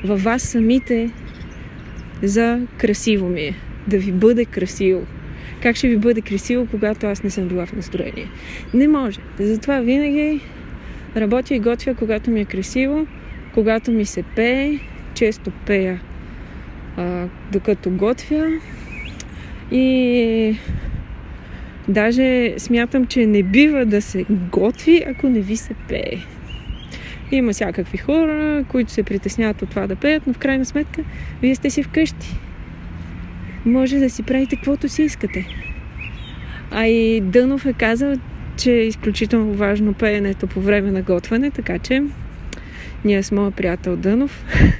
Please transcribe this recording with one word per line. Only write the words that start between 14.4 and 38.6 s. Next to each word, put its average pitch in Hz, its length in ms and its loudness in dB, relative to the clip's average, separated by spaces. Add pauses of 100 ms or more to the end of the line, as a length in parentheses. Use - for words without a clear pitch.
често 220 380 0 (140)
пея, 185 360 0 (960)
а, 180 280 -2 (260)
докато 196 380 0
готвя. 247 580 0 (1200)
И 240 840 4 (1300)
даже 240 680 4
смятам, 240 500 2
че 240 180 4
не 208 180 6
бива 262 420 6
да 208 160 4
се 185 280 -4
готви, 208 800 4
ако 269 220 0
не 226 120 4
ви 202 160 -2
се - 160 -8 (140)
пее. - 300 -4 (1120)
Има 247 220 2
всякакви 185 440 -4
хора, 302 720 2
които 247 220 0
се 214 120 0
притесняват 208 580 -2
от 196 80 -4
това 196 180 -2
да 190 80 -4
пеят, 302 320 2
но 254 60 0
в - 40 -8
крайна 269 280 0
сметка 302 380 -4 (380)
вие 254 140 4
сте 277 140 0
си 285 140 0
вкъщи. - 520 -2 (1300)
Може 262 320 4
да 269 120 4
си 220 140 -4
правите 262 320 0
каквото 277 340 0
си - 140 2
искате. 196 440 -2 (1200)
А 220 160 2
и 226 340 4
Дънов 254 440 4
е 262 80 2
казал, 240 420 2 (420)
че 247 140 4